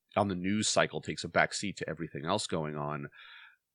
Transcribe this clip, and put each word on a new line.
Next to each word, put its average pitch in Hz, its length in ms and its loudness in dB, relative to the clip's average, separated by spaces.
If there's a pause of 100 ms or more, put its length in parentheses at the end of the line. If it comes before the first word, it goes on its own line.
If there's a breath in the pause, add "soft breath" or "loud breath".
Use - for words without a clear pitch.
(160)
on 104 100 6
the 98 80 0
news 98 340 0
cycle 80 320 4
takes - 220 -6
a 85 60 -4
backseat 82 480 2
to - 120 -6
everything 78 380 -6
else 98 220 0
going 78 280 -2
on. 73 320 -4 (680 loud breath)